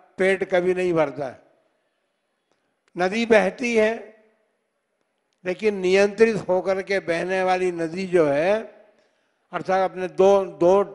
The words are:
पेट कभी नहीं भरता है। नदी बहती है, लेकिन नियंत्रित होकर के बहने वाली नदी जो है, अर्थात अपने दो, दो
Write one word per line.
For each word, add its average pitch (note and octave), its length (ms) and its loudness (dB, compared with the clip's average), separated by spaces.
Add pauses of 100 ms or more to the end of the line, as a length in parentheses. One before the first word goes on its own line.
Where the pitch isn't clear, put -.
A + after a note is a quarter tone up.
(180)
पेट F#3+ 260 0
कभी F3+ 300 0
नहीं F3+ 180 -2
भरता C#3+ 340 -2
है। A2 160 -16 (1600)
नदी G3+ 280 -2
बहती A3 500 0
है, A3 460 -2 (1200)
लेकिन F#3+ 300 -2
नियंत्रित G3 720 2
होकर F#3 340 -2
के F#3+ 160 -4
बहने F3 440 -4
वाली F#3 300 0
नदी E3+ 340 -6
जो F3 200 2
है, E3+ 340 0 (920)
अर्थात F#3 380 -2
अपने F3+ 180 -8
दो, F#3+ 360 4
दो F3 400 2 (100)